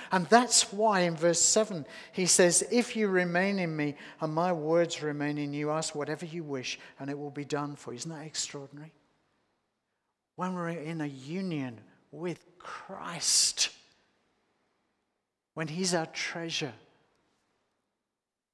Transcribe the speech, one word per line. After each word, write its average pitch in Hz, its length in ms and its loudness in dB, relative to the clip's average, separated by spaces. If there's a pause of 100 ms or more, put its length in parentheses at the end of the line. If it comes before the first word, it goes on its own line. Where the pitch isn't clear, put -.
(100)
And 180 160 2
that's 233 460 6
why 202 300 4
in 170 140 2
verse 165 240 4
seven 208 460 2 (240)
he 185 160 0
says, 175 360 8 (100)
"If 233 240 2
you 214 100 2
remain 185 540 2
in 160 160 -2
me 147 200 -2 (240)
and 156 140 -2
my 180 180 2
words 170 480 2
remain 147 380 -4
in 143 160 -4
you, 147 160 -2
ask 156 240 -2
whatever 151 320 -6
you 160 160 -8
wish 135 360 -6 (200)
and 139 100 -10
it 143 80 -6
will 143 140 -8
be 143 140 -8
done 143 320 -4
for 123 160 -12
you." 120 60 -10
Isn't 160 120 -10
that 156 160 -12
extraordinary? 147 680 -10 (1400)
When 185 200 -4
we're 170 160 -4
in 165 320 -6
a 147 40 -4
union 139 760 -6 (260)
with 156 480 -10
Christ, - 1080 -2 (1900)
when 160 140 -6
he's 180 260 -2
our 165 120 0
treasure, 160 680 -6 (1800)